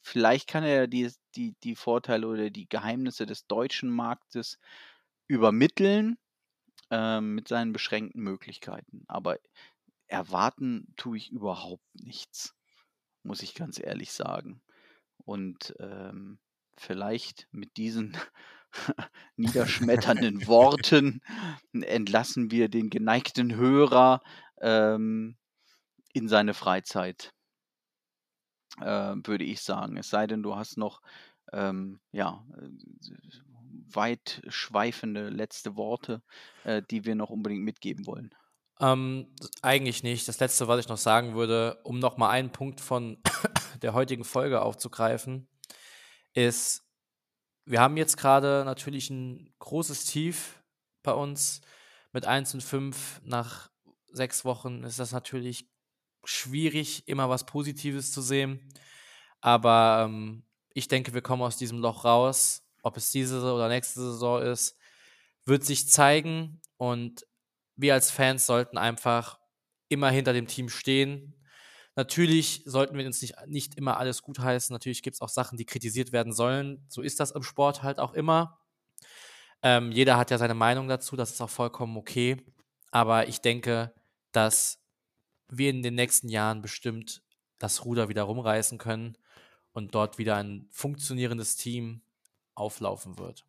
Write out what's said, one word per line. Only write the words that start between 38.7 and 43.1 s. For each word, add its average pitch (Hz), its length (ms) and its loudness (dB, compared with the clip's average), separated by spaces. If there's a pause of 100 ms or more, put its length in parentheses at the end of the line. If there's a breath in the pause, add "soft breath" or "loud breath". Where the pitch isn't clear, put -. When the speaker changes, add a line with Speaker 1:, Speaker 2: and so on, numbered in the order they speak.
Speaker 2:
Ähm, 131 540 0 (280)
eigentlich 131 400 2
nicht. 120 240 -4
Das - 140 -6
Letzte, 127 280 0
was 120 120 4
ich 117 80 -8
noch 113 80 -6
sagen 117 380 2
würde, 113 500 0
um 120 140 -6
noch 127 180 0
mal 113 140 4
einen 127 200 0
Punkt 135 300 -10
von 120 440 -6